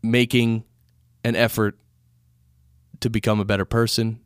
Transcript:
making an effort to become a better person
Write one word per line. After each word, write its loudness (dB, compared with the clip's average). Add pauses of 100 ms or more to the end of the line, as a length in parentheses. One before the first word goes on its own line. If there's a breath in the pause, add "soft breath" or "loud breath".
making 2 (600)
an -2
effort 0 (1200)
to -4
become 0
a -2
better -2
person -2